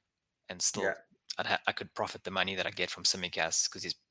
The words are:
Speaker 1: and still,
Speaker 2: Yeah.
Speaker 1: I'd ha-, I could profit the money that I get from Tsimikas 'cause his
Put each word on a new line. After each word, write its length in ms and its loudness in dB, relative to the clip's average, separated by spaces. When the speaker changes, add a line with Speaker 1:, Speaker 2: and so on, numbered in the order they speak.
Speaker 1:
and 120 -8
still, 220 4
Speaker 2:
Yeah. 100 4
Speaker 1:
I'd 80 -2
ha-, 220 2
I 40 2
could 220 -6
profit 320 -4
the 60 -6
money 240 0
that 120 0
I 40 -6
get 200 -2
from 120 -8
Tsimikas 680 2
'cause 120 -10
his 120 -6